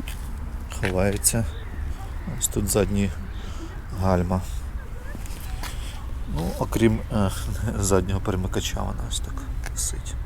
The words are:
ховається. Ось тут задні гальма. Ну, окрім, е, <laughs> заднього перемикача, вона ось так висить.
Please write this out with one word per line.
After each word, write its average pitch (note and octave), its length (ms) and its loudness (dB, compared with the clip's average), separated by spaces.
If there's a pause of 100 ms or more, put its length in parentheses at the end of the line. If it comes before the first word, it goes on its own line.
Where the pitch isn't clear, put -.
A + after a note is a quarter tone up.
(840)
ховається. G2 600 4 (920)
Ось - 100 0
тут G#2 200 2
задні G2+ 420 6 (920)
гальма. F#2 380 4 (1900)
Ну, E3 240 0
окрім, A2 420 4 (120)
е, G2+ 180 4 (240)
<laughs> - 260 0
заднього F#2+ 400 4
перемикача, F#2+ 600 0
вона G2 280 -2
ось - 120 -4
так - 140 -4 (380)
висить. - 420 -4 (120)